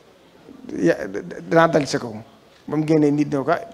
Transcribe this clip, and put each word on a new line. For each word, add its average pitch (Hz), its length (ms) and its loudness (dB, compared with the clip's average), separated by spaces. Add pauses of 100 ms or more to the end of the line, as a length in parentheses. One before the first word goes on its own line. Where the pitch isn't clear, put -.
(800)
ya-, 165 280 0 (400)
danaa 165 200 4
dal 165 180 2
ci - 60 -8
sa 147 80 -2
kaw." 117 140 -10 (540)
Ba 147 100 -4
mu 156 80 0
génnee 151 260 4
nit 147 200 2
ne 135 120 -2
ko, 143 80 0
"Ah, 170 80 0 (140)